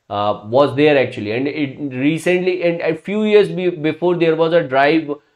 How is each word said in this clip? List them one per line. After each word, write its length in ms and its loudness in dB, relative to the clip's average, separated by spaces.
uh, 360 -2
was 300 2
there 220 4
actually. 340 -2
And 160 -2
it 300 -6
recently, 680 0
and 180 0
a 140 -2
few 300 -4
years 240 4
be-, 220 -4
before, 460 -2
there 200 2
was 160 0
a 100 4
drive 480 2